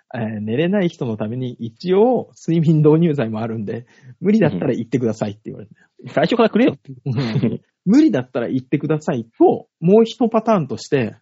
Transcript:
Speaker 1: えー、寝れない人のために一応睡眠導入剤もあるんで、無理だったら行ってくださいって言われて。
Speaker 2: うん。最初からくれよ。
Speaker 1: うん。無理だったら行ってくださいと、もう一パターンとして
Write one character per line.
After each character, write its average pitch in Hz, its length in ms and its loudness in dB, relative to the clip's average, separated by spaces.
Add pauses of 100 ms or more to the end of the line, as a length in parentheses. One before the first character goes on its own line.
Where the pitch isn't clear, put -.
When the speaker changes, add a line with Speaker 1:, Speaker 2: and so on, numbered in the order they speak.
(140)
Speaker 1:
え 110 240 -6
ー、 - 20 -8
寝 107 160 -4
れ 165 120 0
な 202 140 0
い 175 60 0
人 - 160 -10
の 110 140 -4
た 107 100 -6
め 117 80 -8
に 127 160 -8
一 117 400 -8
応 226 420 2
睡 165 320 -2
眠 156 120 4
導 151 200 6
入 170 140 2
剤 131 160 -4
も 110 120 -6
あ 113 60 -6
る 113 120 -8
ん 104 80 -8
で、 117 180 -10 (360)
無 190 120 0
理 220 80 4
だ 165 80 4
っ 180 100 -4
た 170 60 -4
ら 131 80 0
行 113 140 -6
っ - 20 -18
て 139 100 0
く 123 60 -4
だ 110 80 0
さ 107 160 -6
い 104 40 -8
っ - 20 -14
て - 160 -20
言 101 40 -14
わ 101 60 -18
れ 107 60 -20
て。 - 80 -20 (300)
Speaker 2:
う - 20 -18
ん。 - 20 -18
最 - 160 -2
初 - 120 0
か 233 80 4
ら 214 40 4
く 202 100 -2
れ 240 60 4
よ。 - 140 0 (260)
Speaker 1:
う 143 60 -4
ん。 117 500 -2 (240)
無 233 160 4
理 311 100 4
だ 139 100 0
っ 123 100 -8
た 127 100 -4
ら 110 80 -2
行 131 160 -4
っ - 20 -20
て 143 120 -2
く 143 100 -6
だ 151 140 -2
さ 180 100 -4
い 117 140 -4 (120)
と、 - 300 2 (120)
も 190 200 6
う 226 40 6
一 226 260 -2
パ 220 100 0
タ 226 120 0
ー 196 80 2
ン 139 60 -4
と 113 120 -8
し - 100 -18
て 117 340 -2